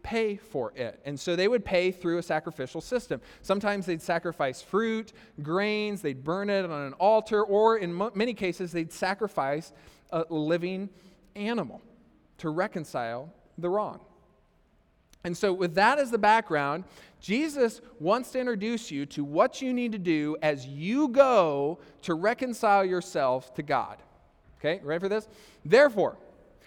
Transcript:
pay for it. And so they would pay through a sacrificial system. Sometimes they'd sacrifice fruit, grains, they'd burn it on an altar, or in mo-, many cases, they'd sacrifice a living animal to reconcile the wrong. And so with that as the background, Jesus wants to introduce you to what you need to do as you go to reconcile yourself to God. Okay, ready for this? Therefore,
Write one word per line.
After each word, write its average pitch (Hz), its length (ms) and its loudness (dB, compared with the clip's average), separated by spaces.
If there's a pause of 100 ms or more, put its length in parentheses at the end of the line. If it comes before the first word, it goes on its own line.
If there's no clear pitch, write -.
pay 220 320 -2
for 127 400 -6
it. 117 280 -6
And 139 160 -8
so 175 160 -2
they 185 120 2
would 233 180 2
pay 185 240 2
through 175 300 -2
a - 20 -2
sacrificial 156 580 -4
system. 190 420 -4 (200)
Sometimes 202 460 -2
they'd 165 160 -4
sacrifice 165 580 -2
fruit, 220 520 -2 (280)
grains, 208 640 -2
they'd 135 200 -4
burn 196 280 -2
it 196 140 2
on 151 160 -6
an 139 120 -8
altar, 214 500 4
or 214 340 4
in 175 140 -2
mo-, 202 220 -2
many 220 220 0
cases, 180 360 -4
they'd 165 220 -4
sacrifice 175 800 -2 (380)
a 165 180 -2
living 175 600 -2 (460)
animal 202 460 -4 (560)
to 160 140 -4
reconcile 151 840 -4 (240)
the 170 120 -4
wrong. 190 300 -2 (1300)
And 175 100 -4
so 196 180 0
with 175 220 -2
that 233 240 6
as 254 120 -2
the 233 60 2
background, 185 680 2 (380)
Jesus 262 580 0 (220)
wants 220 300 0
to 254 100 -2
introduce 226 500 -4
you 143 140 -4
to 147 180 -6
what 175 380 2
you 254 100 -2
need 240 220 -2
to 220 40 -6
do 156 440 0
as 143 260 0
you 190 400 0
go 185 720 4 (220)
to 175 120 -4
reconcile 214 680 2
yourself 156 720 -2
to 156 80 -6
God. 117 360 -4 (600)
Okay, 165 240 -2
ready 156 160 -2
for 196 80 -2
this? 214 220 -2 (340)
Therefore, 208 540 6 (500)